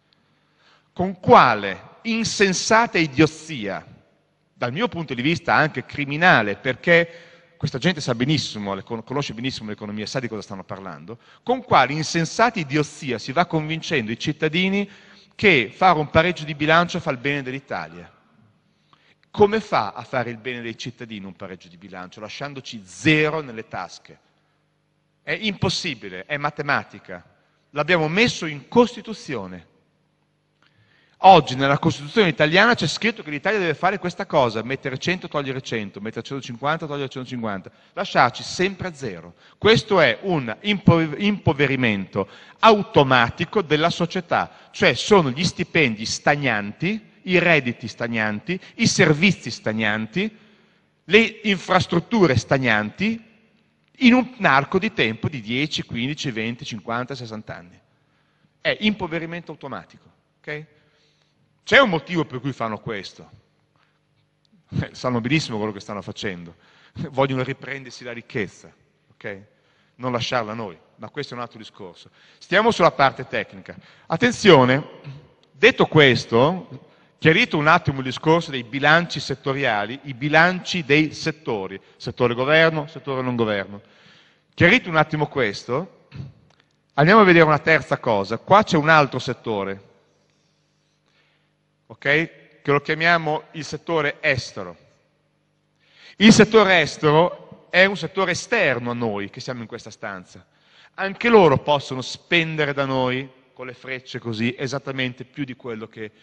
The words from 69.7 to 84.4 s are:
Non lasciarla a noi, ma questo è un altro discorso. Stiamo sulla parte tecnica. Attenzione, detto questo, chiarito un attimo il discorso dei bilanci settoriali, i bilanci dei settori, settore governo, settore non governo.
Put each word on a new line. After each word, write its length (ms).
Non 160
lasciarla 420
a 20
noi, 220
ma 140
questo 240
è 40
un 60
altro 160
discorso. 500
Stiamo 320
sulla 200
parte 360
tecnica. 480
Attenzione, 760
detto 340
questo, 1040
chiarito 380
un 100
attimo 320
il 60
discorso 460
dei 120
bilanci 560
settoriali, 840
i 100
bilanci 720
dei 300
settori, 640
settore 380
governo, 540
settore 340
non 140
governo. 460